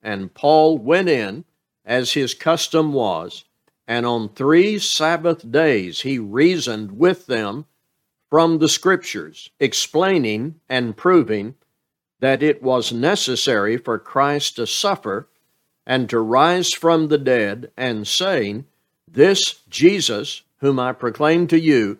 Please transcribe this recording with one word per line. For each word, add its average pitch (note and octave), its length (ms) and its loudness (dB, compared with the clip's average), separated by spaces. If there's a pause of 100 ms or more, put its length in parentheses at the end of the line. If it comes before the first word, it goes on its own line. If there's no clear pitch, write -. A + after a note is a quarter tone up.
And G2 300 -8
Paul D#3 440 4
went E3 300 0
in, B2 380 -2 (400)
as A#2+ 260 -2
his C3 220 -2
custom D#3+ 580 0
was, F#2+ 540 -4 (420)
and A#2 180 -4
on A#2 220 -2
three F3 500 2
Sabbath D#3+ 720 -2
days A#2 520 0
he C3 180 -4
reasoned A2+ 800 0
with F3 260 2
them A2+ 400 -4 (640)
from E3 300 4
the D3+ 100 4
Scriptures, - 880 -4
explaining C#3+ 1080 -2
and B2 300 -4
proving A#2 580 0 (640)
that C3 240 0
it D3+ 180 2
was B2+ 300 0
necessary A#2+ 840 0
for A#2 200 -6
Christ C#3 600 -2
to A2+ 100 -6
suffer C3+ 580 -4 (640)
and B2+ 220 0
to A#2+ 100 0
rise D3+ 540 2
from E3 340 2
the D3+ 100 2
dead, A#2+ 600 -2
and A#2 280 -6
saying, C#3 600 -4 (420)
"This F#3+ 600 2
Jesus, D3 720 0 (160)
whom C#3 220 0
I B2+ 120 -2
proclaim D3+ 560 0
to E3 120 4
you A#2+ 400 2